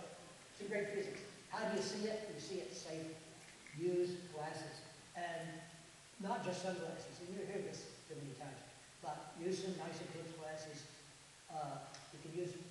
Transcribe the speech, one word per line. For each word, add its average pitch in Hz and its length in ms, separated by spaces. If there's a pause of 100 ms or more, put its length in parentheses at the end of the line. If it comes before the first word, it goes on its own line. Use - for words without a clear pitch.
(580)
some 208 80
great 208 260
physics. - 300 (260)
How 208 220
do 185 80
you 196 40
see 214 280
it? 214 240
You - 80
see 190 160
it - 160
safely. 160 400 (640)
Use 175 400 (160)
glasses. 151 480 (320)
And 165 480 (560)
not 185 240
just 180 240
sunglasses. 165 560
And 185 160
you 170 80
hear 196 160
this - 320 (160)
too 147 80
many 139 160
times. 123 240 (400)
But 156 400
use 180 240
some 185 160
nice 165 240
eclipse 165 320
glasses. 156 560 (580)
Uh, 156 320 (320)
you 151 80
can 160 140
use 180 180 (180)